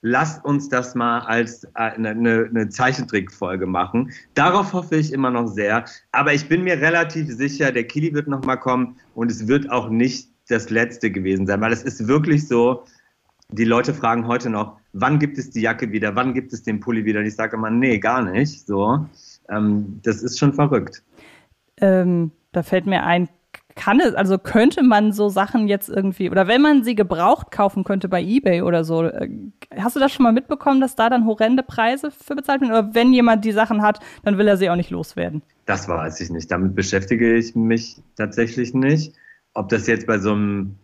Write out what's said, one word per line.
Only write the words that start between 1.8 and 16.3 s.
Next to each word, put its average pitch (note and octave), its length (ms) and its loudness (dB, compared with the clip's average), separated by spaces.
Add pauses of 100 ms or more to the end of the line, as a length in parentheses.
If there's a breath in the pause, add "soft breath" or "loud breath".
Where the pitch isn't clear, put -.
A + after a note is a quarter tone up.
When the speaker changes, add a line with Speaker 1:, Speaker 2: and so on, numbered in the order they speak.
Speaker 1:
eine, A2+ 400 2
eine A2+ 180 0
Zeichentrickfolge G2 960 -4
machen. F#2 440 -2 (240 loud breath)
Darauf F3+ 400 2
hoffe F3 220 -2
ich D3+ 180 0
immer C3+ 160 0
noch A#2+ 160 -2
sehr. G#2 380 -2 (280 loud breath)
Aber C#3+ 220 2
ich D3 140 -2
bin E3+ 160 0
mir F3 160 -2
relativ D#3+ 540 0
sicher, C#3 380 -2
der A#2+ 120 -2
Kili D3+ 300 -4
wird D3 140 -2
noch C3+ 160 -4
mal C3 120 -2
kommen B2+ 400 -2 (180 loud breath)
und A#2 160 -2
es G#2+ 180 -6
wird C#3 220 0
auch A#2 180 -2
nicht A#2 400 -2 (200)
das A2+ 200 -2
letzte A2+ 420 -2
gewesen F#2+ 360 -2
sein. G2+ 160 -2
Weil A2+ 100 0
es A2+ 100 -4
ist A#2+ 240 -8
wirklich D3 420 2
so, A#2+ 360 2 (640 soft breath)
die A2 140 -2
Leute B2 300 2
fragen A#2 320 -2
heute A#2+ 240 -2
noch, G#2 260 -4 (160)
wann C3 260 2
gibt C#3+ 200 -2
es B2+ 120 -8
die A#2 120 -6
Jacke A2+ 300 -2
wieder, G#2 240 -2
wann B2+ 180 -2